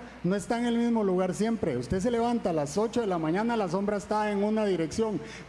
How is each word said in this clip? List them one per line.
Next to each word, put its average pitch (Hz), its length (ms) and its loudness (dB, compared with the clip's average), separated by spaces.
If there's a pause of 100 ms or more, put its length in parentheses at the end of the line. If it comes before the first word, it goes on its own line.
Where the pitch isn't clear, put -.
(240)
no 180 100 2
está 233 240 -2
en 240 60 0
el 233 140 2
mismo 233 260 2
lugar 185 300 2
siempre. 202 420 0
Usted 151 240 -2
se 240 100 0
levanta 233 400 0
a 165 40 0
las 147 240 -2
ocho 226 240 0
de 214 40 -2
la 180 120 0
mañana, 196 380 0
la 202 120 0
sombra 202 300 0
está 214 320 0
en 202 120 0
una 214 220 2
dirección. 190 560 0 (280)